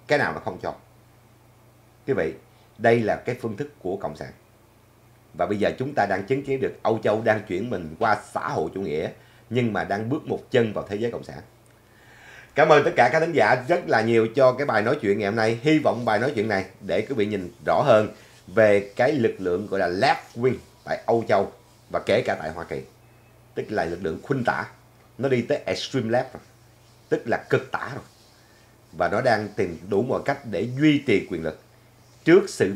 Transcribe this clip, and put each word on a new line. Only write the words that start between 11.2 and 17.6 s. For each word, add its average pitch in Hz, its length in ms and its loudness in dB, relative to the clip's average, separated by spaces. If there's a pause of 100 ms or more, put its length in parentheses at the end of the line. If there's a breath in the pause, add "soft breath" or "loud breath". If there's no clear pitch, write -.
sản. - 160 -16 (1120 loud breath)
Cảm 143 140 6
ơn 147 160 8
tất 170 120 2
cả 123 160 6
các 165 80 4
thính 170 120 0
giả 120 360 4
rất 175 200 0
là 120 120 4
nhiều 113 360 4
cho 127 160 6
cái 135 140 -4
bài 110 160 2
nói 120 180 0
chuyện 101 180 2
ngày 104 100 -2
hôm 110 80 -2
nay. 113 260 2
Hy 156 160 4
vọng 113 260 0
bài 107 140 2
nói 127 160 0
chuyện 110 140 -2
này 95 160 0 (160)
để 98 280 -2
quý 139 60 -6
vị 104 120 0
nhìn 98 260 -6 (140)